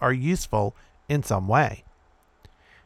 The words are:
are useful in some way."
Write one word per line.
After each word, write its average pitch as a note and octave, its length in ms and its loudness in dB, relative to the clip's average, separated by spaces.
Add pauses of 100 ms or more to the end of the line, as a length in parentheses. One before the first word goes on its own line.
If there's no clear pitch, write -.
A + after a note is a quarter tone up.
are B2+ 120 2
useful B2+ 640 -2 (340)
in C#3+ 140 0
some F#2+ 240 -2
way." A#2 380 0 (1000)